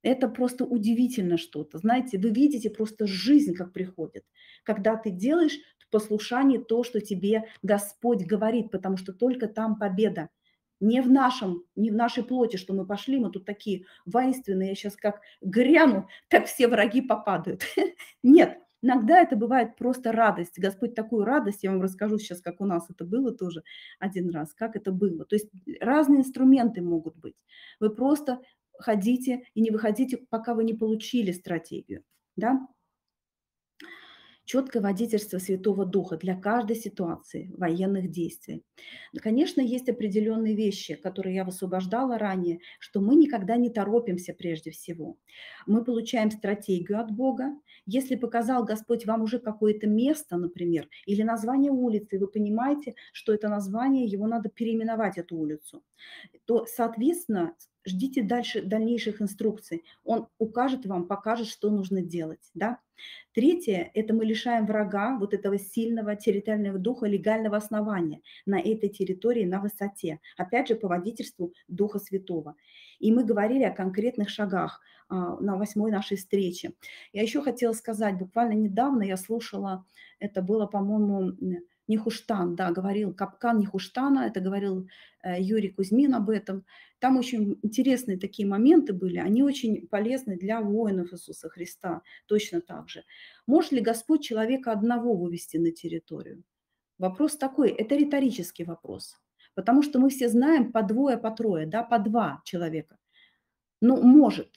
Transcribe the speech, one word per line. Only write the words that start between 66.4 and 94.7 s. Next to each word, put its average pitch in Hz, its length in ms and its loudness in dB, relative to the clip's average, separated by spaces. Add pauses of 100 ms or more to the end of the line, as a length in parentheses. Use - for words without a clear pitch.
духа, 226 280 -2
легального 208 500 0
основания 208 640 -4 (260)
на 196 140 0
этой 220 300 -2
территории, 202 560 -2
на 185 140 -2
высоте. 196 600 -6 (160)
Опять 233 320 -2
же, 220 80 2
по 214 120 -6
водительству 175 640 -6 (140)
Духа 202 300 -2
Святого. 175 580 -8 (440)
И 220 120 4
мы 247 120 4
говорили 220 400 2
о 185 80 0
конкретных 202 580 -4
шагах, 185 500 -4 (280)
а, 180 320 -4
на 196 160 -2
восьмой 208 360 -2
нашей 202 260 -2
встрече. 190 540 -4 (400)
Я 202 100 -4
ещё 254 200 -2
хотела 247 320 -2
сказать, 214 440 -4
буквально 214 360 0
недавно 220 500 2
я 190 120 -2
слушала, 196 680 -6 (340)
это 202 220 -6
было, 208 240 0
по-моему, 202 640 0
м, 185 280 -6 (300)
Нехуштан, 208 680 -2
да, 185 160 -2
говорил, 196 420 -2
капкан 226 440 -2
Нехуштана, 254 640 0
это 220 200 -4
говорил, 190 480 -2 (360)
э, 180 180 -4
Юрий 202 280 0
Кузьмин 240 440 2
об 214 160 0
этом. 196 340 -4 (360)
Там 262 180 4
очень 233 440 -2
интересные 240 560 0
такие 196 300 -4
моменты 233 460 6
были, 180 240 -4
они 202 240 2
очень 269 460 0
полезны 220 480 -2
для 208 260 -4
воинов 202 500 -2
Иисуса 165 380 -16
Христа, 175 520 -10 (240)
точно 214 340 0
так 156 280 -16
же. - 160 -18 (420)
Может 302 260 4
ли 254 80 2
Господь 226 420 0
человека 233 500 -2